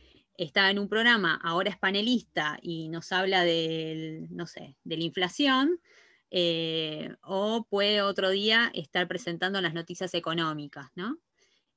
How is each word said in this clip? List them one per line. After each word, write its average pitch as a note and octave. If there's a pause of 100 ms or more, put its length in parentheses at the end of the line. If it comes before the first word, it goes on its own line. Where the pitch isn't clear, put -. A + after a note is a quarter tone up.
(360)
estaba F#3+
en G3+
un G3+
programa, G#3+
ahora F3
es F#3+
panelista G3
y D#3+
nos E3
habla F#3+
del, D#3+
no F3
sé, - (100)
de E3
la E3
inflación, C4+ (500)
eh, D#3+
o G#3+
puede G3+
otro G3
día A3
estar F3+
presentando F3+
las E3
noticias F3
económicas, D#3
¿no? A3+ (580)